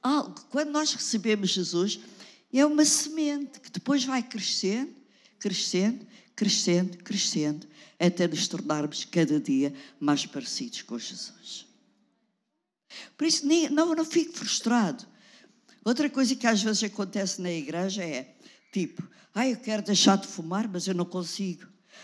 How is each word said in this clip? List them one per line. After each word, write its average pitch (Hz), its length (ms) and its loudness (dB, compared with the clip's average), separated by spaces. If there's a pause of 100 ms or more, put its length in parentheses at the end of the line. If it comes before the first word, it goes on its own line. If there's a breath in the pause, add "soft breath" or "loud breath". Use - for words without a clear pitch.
algo, 262 360 0 (100)
quando 294 200 -2
nós 302 240 0
recebemos 214 560 0
Jesus, 175 500 0 (540 loud breath)
é 269 120 6
uma 302 180 4
semente 294 760 0
que - 120 -20
depois 262 320 0
vai 262 180 -2
crescendo, 226 720 -4 (460 soft breath)
crescendo, 202 640 -2 (300 loud breath)
crescendo, 185 640 2
crescendo, 151 720 -2 (320 loud breath)
até 175 280 4
nos 160 200 -2
tornarmos 151 580 -2
cada 151 340 2
dia 139 340 0 (260 loud breath)
mais 147 260 0
parecidos 123 560 -8
com - 160 -10
Jesus. - 720 -14 (1500 loud breath)
Por 302 120 0
isso, 311 180 2
nem, 320 240 4
não, 320 240 4
não 320 100 0
fique 320 320 0
frustrado. 226 720 0 (800 soft breath)
Outra 247 240 2
coisa 262 260 2
que 247 120 0
às 220 160 4
vezes 214 200 0
acontece 196 580 -4
na 180 100 -4
igreja 170 520 -4
é, 135 320 -8 (360 soft breath)
tipo, - 360 -4 (280 soft breath)
"Ai, 247 180 2
eu 208 40 -4
quero 214 260 -4
deixar 196 340 6
de 196 100 -4
fumar, 185 400 -4
mas 180 200 -4
eu 190 80 0
não 175 100 0
consigo. 180 640 -8 (360 loud breath)